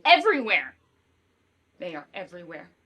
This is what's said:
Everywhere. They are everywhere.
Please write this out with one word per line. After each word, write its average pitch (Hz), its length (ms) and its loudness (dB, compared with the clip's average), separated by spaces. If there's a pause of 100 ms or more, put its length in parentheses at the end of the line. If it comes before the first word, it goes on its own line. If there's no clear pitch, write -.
Everywhere. 254 680 2 (1040)
They 175 160 -12
are 147 200 -14
everywhere. 175 540 -16 (180)